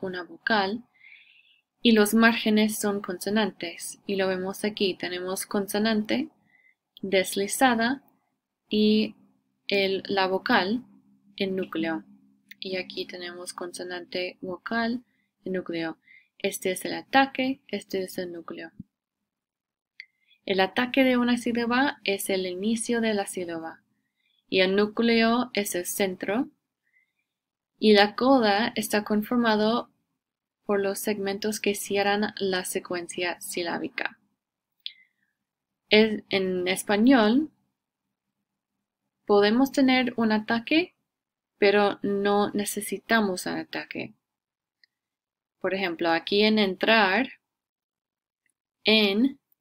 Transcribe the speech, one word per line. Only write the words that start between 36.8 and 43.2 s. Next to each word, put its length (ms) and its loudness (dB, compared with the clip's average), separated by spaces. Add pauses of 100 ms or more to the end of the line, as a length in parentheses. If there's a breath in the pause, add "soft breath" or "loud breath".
podemos 480 4
tener 420 2
un 160 0
ataque, 640 0 (600)
pero 440 4
no 500 0
necesitamos 920 -2